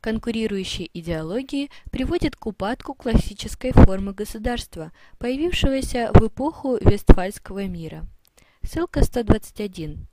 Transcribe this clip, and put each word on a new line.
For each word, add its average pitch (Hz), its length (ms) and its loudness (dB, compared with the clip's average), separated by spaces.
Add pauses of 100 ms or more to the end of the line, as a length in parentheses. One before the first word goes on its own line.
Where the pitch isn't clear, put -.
Конкурирующие 220 960 -4
идеологии 175 720 -6 (220)
приводят 311 460 -2
к - 80 -14
упадку 214 480 -6
классической - 800 -2
формы 196 400 8
государства, 214 800 -8 (240)
появившегося 269 960 0
в 214 120 4
эпоху 262 520 -4
Вестфальского 196 880 4
мира. 165 400 -12 (560)
Ссылка - 400 0
сто 247 200 0
двадцать 214 360 0
один. 175 540 -10